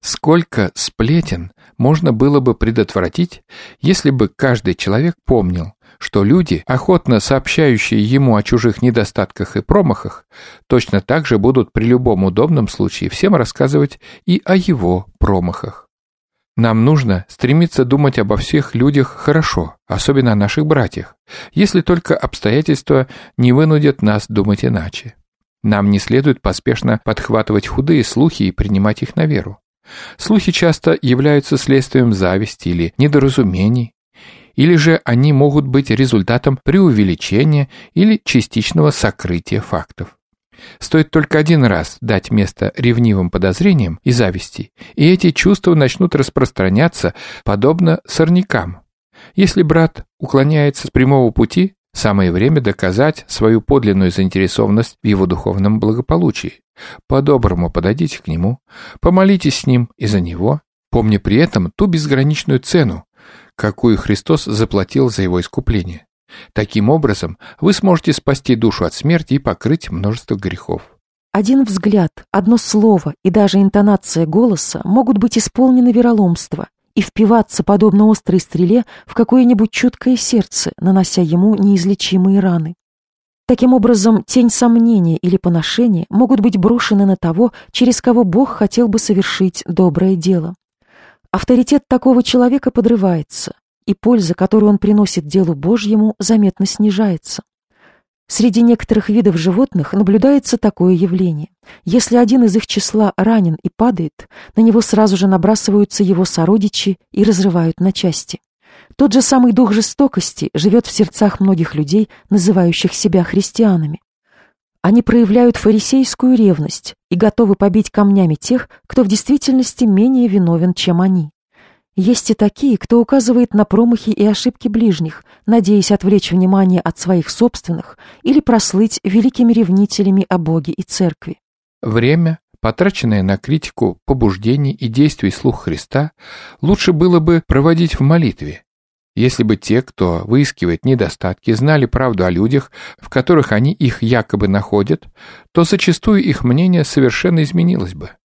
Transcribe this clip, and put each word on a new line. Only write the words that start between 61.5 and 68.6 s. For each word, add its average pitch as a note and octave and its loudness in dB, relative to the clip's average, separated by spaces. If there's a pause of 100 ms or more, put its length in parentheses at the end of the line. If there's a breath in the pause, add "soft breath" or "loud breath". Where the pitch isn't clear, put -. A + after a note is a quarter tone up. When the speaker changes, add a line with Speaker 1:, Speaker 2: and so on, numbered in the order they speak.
Speaker 1:
ту G#3 0
безграничную D3 -2
цену, G#2+ -2 (540 soft breath)
какую G#2+ 0
Христос - -4
заплатил A2 -2
за G2 -4
его F2+ -2
искупление. F2+ -6 (480 loud breath)
Таким G#2+ -2
образом, B2 -2 (220 loud breath)
вы F#3 2
сможете F3 0
спасти - -2
душу A2 -2